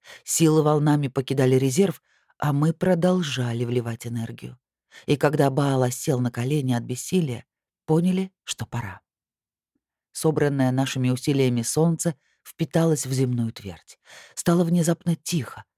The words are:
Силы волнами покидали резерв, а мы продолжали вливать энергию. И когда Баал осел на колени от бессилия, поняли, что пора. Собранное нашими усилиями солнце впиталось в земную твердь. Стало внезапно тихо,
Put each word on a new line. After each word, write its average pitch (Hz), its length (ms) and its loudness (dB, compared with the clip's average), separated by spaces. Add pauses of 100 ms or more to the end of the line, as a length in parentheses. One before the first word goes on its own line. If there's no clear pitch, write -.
(240)
Силы 156 380 4
волнами 147 460 2
покидали 131 480 2
резерв, 135 440 2 (380)
а 147 140 0
мы 151 200 2
продолжали 156 920 0
вливать 117 420 -4
энергию. 120 520 -10 (480)
И 143 100 2
когда 143 340 2
Баал 135 320 0
осел 127 380 -2
на 123 100 -2
колени 131 420 -2
от 117 120 -2
бессилия, 127 600 -4 (400)
поняли, 180 480 0 (120)
что - 200 -10
пора. 104 360 -10 (1120)
Собранное 143 580 2
нашими 127 400 0
усилиями 127 520 0
солнце 165 520 0 (280)
впиталось 165 640 0
в 131 60 -6
земную 123 400 -2
твердь. - 460 -18 (360)
Стало 175 300 0
внезапно 165 520 0
тихо, - 480 -6 (140)